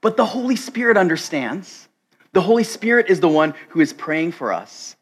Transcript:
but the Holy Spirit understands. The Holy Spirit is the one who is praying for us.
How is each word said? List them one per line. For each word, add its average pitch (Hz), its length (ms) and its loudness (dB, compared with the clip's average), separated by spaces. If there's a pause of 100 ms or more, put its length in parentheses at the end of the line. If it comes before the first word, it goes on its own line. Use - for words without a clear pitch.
but 220 160 0
the 233 80 2
Holy 247 300 -2
Spirit 233 420 0
understands. 165 880 -4 (460)
The 185 80 4
Holy 220 220 2
Spirit 226 440 0
is 185 120 4
the 175 100 4
one 156 240 2 (160)
who 165 120 0
is 151 120 2
praying 160 380 -6
for 131 200 -6
us. - 500 -10